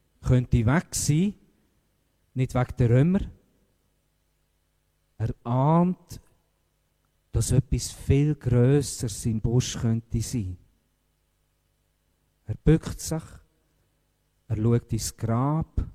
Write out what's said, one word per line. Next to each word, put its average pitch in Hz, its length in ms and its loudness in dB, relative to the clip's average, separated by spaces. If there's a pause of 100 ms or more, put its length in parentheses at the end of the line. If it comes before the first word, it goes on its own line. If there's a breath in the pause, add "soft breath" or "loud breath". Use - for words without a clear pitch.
(220)
könnte 123 420 2
weg 139 300 0
sein, 175 400 0 (1000)
nicht 127 200 -2
wegen 123 240 -2
der 120 120 4
Römer. 160 300 4 (2000)
Er 110 160 -6 (100)
ahnt, 156 760 0 (1120)
dass 113 180 -2
etwas - 400 0
viel 143 440 2
Grösseres 123 920 0
im 110 140 -2
Busch 123 380 0
könnte 113 420 -2
sein. 98 360 -6 (1900)
Er 110 80 -8
bückt - 460 0
sich, 160 220 -8 (1300)
er 110 80 -4
schaut 117 360 0
ins - 220 -4
Grab. 131 800 -2